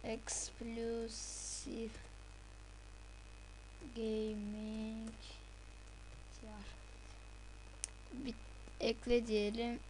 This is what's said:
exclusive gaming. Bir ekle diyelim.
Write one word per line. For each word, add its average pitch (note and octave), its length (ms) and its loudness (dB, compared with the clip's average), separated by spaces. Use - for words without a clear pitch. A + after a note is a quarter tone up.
exclusive A3+ 1900 -2
gaming. A3 1120 2
Bir B3 220 0
ekle A#3 460 8
diyelim. A3 640 6